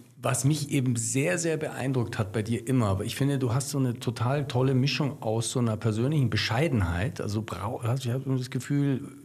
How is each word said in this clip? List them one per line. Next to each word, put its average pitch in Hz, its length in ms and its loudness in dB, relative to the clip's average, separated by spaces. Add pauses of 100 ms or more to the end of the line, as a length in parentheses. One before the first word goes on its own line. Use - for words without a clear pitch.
(200)
was 123 240 0
mich 151 260 2
eben 127 260 2
sehr, 131 420 0
sehr 165 200 0
beeindruckt 131 600 -2
hat 101 140 -2
bei 113 100 0
dir 110 240 -2
immer, 127 220 4
aber 98 160 2
ich 117 100 -6
finde, 139 240 0
du 123 160 0
hast 131 160 0
so 143 80 -2
eine 127 220 0
total 123 460 0
tolle 131 280 2
Mischung 135 480 2
aus 113 280 0
so - 80 -2
einer 113 180 2
persönlichen 120 540 2
Bescheidenheit, 107 880 0
also 104 220 -2
brau-, 104 360 -6
also 123 300 -2
ich 120 60 0
habe 131 240 -2
das 127 120 -4
Gefühl, 139 520 0 (220)